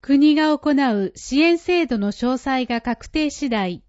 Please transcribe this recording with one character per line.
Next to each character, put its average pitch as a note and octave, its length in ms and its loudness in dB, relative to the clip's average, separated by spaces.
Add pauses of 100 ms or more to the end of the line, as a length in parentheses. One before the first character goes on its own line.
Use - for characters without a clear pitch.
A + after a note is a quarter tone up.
国 C#4+ 340 4
が D#4 220 2
行 D4+ 160 -2
う A#3 440 0
支 - 240 -2
援 E4+ 180 4
制 F4 280 0
度 A#3+ 120 -4
の G3+ 140 -2
詳 B3 260 -2
細 C4 280 -4
が A#3 140 -4
確 - 280 -8
定 D4+ 220 -2
次 C#4+ 180 -8
第 F#3+ 400 -4